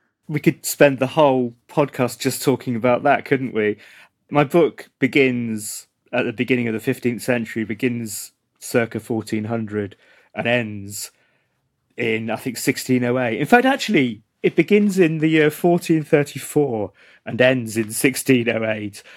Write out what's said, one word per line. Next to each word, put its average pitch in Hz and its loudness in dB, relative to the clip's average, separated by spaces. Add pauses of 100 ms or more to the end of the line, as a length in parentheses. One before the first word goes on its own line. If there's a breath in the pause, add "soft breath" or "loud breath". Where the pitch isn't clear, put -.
(280)
We 151 -4
could - 0
spend 139 4
the 131 0
whole 131 2 (140)
podcast 135 -2
just - -4
talking 123 -2
about 123 0
that, - 2
couldn't 131 -2
we? 104 0 (500 loud breath)
My 147 4
book 143 0
begins 120 -2 (260)
at 123 -2
the 120 -4
beginning 123 -2
of 110 -4
the 110 -4
fifteenth 120 -4
century, 117 -4
begins 117 -6 (260)
circa 113 -2
fourteen 110 -4
hundred 104 -6 (380 soft breath)
and - -4
ends 107 -4 (840)
in, 113 -2
I 113 -4
think, 120 -8
sixteen 127 0
oh 123 0
eight. 117 -2
In 151 -2
fact, 240 6
actually, 170 0 (220)
it 180 0
begins 202 2
in 160 4
the 156 0
year 156 4
fourteen 170 0
thirty-four 135 0 (320 soft breath)
and 117 -4
ends 120 2
in 107 -2
sixteen 127 2
oh 110 -2
eight. 107 -8 (140)